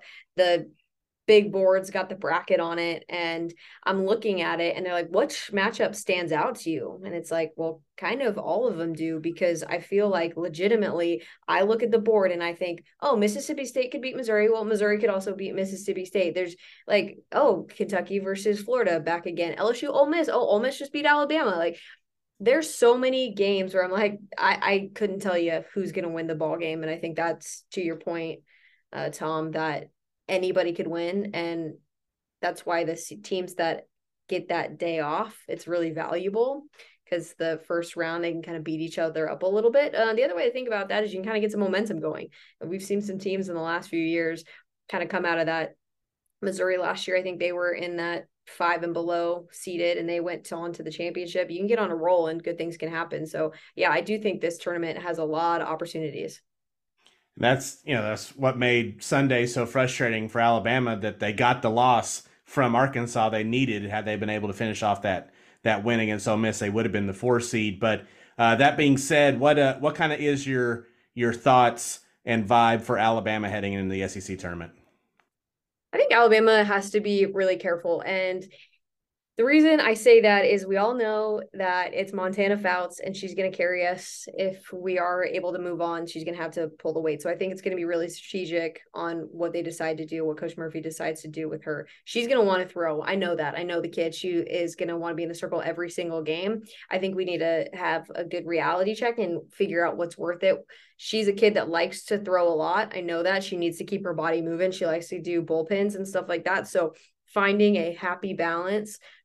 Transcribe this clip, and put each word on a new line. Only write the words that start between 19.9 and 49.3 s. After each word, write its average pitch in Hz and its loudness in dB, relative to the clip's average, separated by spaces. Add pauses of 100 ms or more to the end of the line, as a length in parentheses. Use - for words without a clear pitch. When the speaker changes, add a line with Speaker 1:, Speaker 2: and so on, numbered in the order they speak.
Speaker 1:
Ole 285 6
Miss. 320 2
Oh, - 2
Ole 208 4
Miss 262 -2
just 277 -10
beat 294 0
Alabama." 294 4
Like, 170 -2 (640)
there's 277 2
so 247 6
many 254 2
games 196 0
where 185 4
I'm 185 -4
like, 202 0 (180)
I, 196 2
I 196 0
couldn't 196 -4
tell 185 0
you 165 0
who's 180 -4
gonna 170 -4
win 165 -4
the 160 -2
ball 156 -2
game. 160 -4
And 156 -4
I 160 -4
think 165 -6
that's 165 -4
to 196 -4
your 165 -2
point, 165 -6 (520)
uh, 143 -6
Tom, 156 -4
that 156 -4 (380)
anybody 180 0
could 170 -6
win. 175 -4
And 165 -6 (680)
that's 175 -4
why 170 0
the 160 -4
s-, - -10 (100)
teams 185 -6
that 165 -2 (420)
get 180 -4
that 156 -4
day 170 -2
off, 160 -4 (100)
it's 170 -8
really 170 -2
valuable, 202 -2 (440)
'cause 170 -6
the 160 -2
first 170 -4
round, 170 -4
they 170 -2
can 165 -8
kinda 165 -8
beat 156 -6
each 165 -6
other 160 -2
up - -6
a - 2
little 220 0
bit. 285 -2
Uh, 226 2
the 240 2
other 339 -2
way 302 0
to 240 0
think 254 -6
about 202 -4
that 208 -2
is 208 -6
you 190 -8
can 190 -8
kinda 220 -2
get 214 -2
some 208 -2
momentum 190 -2
going. 156 -6 (300)
And 160 -10
we've 190 -8
seen 202 -4
some 196 -8
teams 190 -4
in 175 -6
the 165 -4
last 170 -4
few 165 -2
years 165 -2 (440)
kinda 170 -4
come 180 -2
out 170 0
of 160 2
that. 160 -4 (640)
Missouri 185 0
last 180 -2
year, 185 0
I 185 2
think 180 -6
they 175 0
were 175 0
in 175 -6
that 170 -4 (200)
five 170 0
and 170 -4
below 170 -2